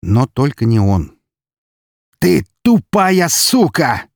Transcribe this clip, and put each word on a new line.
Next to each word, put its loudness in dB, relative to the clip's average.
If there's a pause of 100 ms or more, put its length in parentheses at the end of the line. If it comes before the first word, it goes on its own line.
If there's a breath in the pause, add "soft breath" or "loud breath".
Но 0
только -4
не 2
он. -2 (1000)
Ты 0 (160)
тупая 0
сука! -2